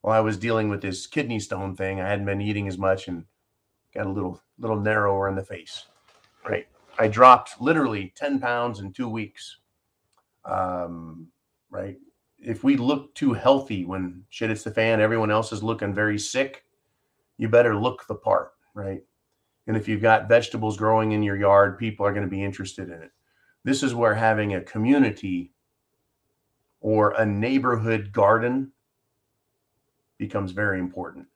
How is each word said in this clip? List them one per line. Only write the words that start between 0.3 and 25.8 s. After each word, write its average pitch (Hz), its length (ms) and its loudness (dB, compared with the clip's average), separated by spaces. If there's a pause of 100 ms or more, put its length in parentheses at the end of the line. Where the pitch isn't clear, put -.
dealing 110 320 -2
with 101 140 -4
this 95 240 -8
kidney 120 340 -4
stone 98 340 -8
thing, 95 260 -6
I 92 80 -4
hadn't 101 180 -4
been 98 160 -4
eating 101 260 -4
as 92 80 -8
much 95 320 0
and 85 160 -10 (720)
got 104 100 -6
a 98 60 -6
little, 92 320 -8 (160)
little 110 200 -4
narrower 101 500 0
in 98 60 -4
the 95 80 -6
face, - 440 -16 (600)
right? - 200 -4 (320)
I 110 100 4
dropped 123 500 8
literally 120 560 0
ten 143 240 -4
pounds 120 420 -4
in 98 120 -12
two 123 160 -8
weeks, 110 500 -10 (840)
um, 85 840 -8 (420)
right? 98 260 -12 (420)
If 117 260 -10
we 139 120 4
look 135 380 -2
too 135 180 0
healthy 113 540 0
when 92 420 -8
shit 113 220 -6
hits 107 140 -6
the 110 60 -6
fan, 113 300 2
everyone 110 300 2
else 110 220 0
is 101 100 -8
looking 107 320 -4
very 104 240 0
sick, 135 460 -6 (720)
you 113 100 -4
better 120 260 6
look 120 320 -4
the 107 80 -8
part, - 380 -2 (220)
right? 98 280 -10 (640)
And 110 100 -2
if 104 120 -4
you've 104 140 -2
got 110 260 6
vegetables 110 480 2
growing 107 360 2
in 107 100 0
your 101 140 -2
yard, 98 420 6
people 104 260 -6
are 101 80 2
gonna 104 140 -4
be 98 180 -4
interested 98 460 -10
in 82 120 -16
it. - 80 -20 (540)
This 135 180 0
is 127 120 0
where 113 200 4
having 107 400 2
a 90 60 -4
community 104 920 0 (1300)